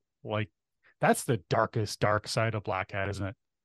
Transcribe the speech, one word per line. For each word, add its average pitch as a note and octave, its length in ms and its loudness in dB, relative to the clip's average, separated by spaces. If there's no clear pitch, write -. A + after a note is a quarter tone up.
like, G#2+ 260 -2
that's - 220 4
the F#2 260 0
darkest A2 500 0
dark G#2 280 2
side A2+ 280 0
of G#2 80 -4
Black F#2+ 280 -4
Hat, G2 180 -2
isn't G2 160 -4
it? F#2+ 100 -6